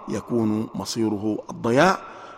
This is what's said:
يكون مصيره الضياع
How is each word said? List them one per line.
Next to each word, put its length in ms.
يكون 640
مصيره 760
الضياع 480